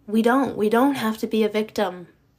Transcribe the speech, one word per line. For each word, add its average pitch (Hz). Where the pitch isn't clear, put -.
We 220
don't. 240
We 208
don't 262
have 220
to 220
be 220
a 208
victim 202